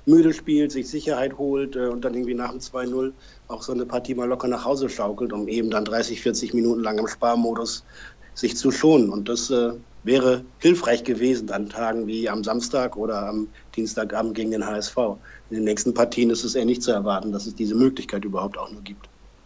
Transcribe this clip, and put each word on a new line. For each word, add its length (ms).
müde 280
spielt, 400
sich 180
Sicherheit 480
holt, 380
äh, 100
und 180
dann 100
irgendwie 200
nach 160
dem 80
zwei 280
null 280
auch 160
so 80
eine 160
Partie 300
mal 120
locker 200
nach 160
Hause 240
schaukelt, 440
um 140
eben 240
dann 140
dreißig, 360
vierzig 340
Minuten 260
lang 180
im 80
Sparmodus 760
sich 220
zu 160
schonen. 380
Und 180
das, 220
äh, 240
wäre 420
hilfreich 460
gewesen 460
an 200
Tagen 360
wie 220
am 160
Samstag 520
oder 300
am 220
Dienstagabend 600
gegen 160
den 160
H 100
S 140
V. 280
In 80
den 80
nächsten 300
Partien 340
ist 160
es 100
eher 120
nicht 160
zu 80
erwarten, 420
dass 140
es 80
diese 200
Möglichkeit 500
überhaupt 340
auch 120
nur 120
gibt. 260